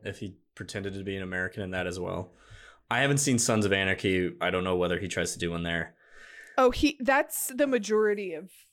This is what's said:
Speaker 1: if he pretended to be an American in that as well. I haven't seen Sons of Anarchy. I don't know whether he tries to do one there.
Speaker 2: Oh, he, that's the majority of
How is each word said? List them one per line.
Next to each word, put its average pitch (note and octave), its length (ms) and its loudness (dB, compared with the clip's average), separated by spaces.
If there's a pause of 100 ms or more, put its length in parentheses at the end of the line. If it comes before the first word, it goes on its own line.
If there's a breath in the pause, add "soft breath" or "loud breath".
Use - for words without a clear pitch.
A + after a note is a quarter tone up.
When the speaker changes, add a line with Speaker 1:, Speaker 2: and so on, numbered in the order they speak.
Speaker 1:
if - 140 -10
he F#2 180 -12 (180)
pretended G2 400 -8
to G2 80 -8
be G2 140 -6
an G2 60 -6
American F#2 400 -4
in F#2 100 -6
that F2+ 140 -2
as F2+ 120 -6
well. F2+ 340 -6 (580 loud breath)
I A#2 100 2
haven't C#3 180 4
seen C#3 200 4
Sons A2 260 2
of G2 80 4
Anarchy. F#2+ 680 2
I F2 100 0
don't F#2 140 2
know F#2 120 2
whether F2+ 220 2
he F2 100 -6
tries E2+ 240 -2
to - 60 -10
do F2 120 -2
one E2+ 140 -4
there. E2+ 300 -2 (600 loud breath)
Speaker 2:
Oh, B3+ 140 6
he, C4+ 300 0
that's C#4 480 0
the C4 180 0
majority G#3+ 680 0
of F3 160 -12 (220)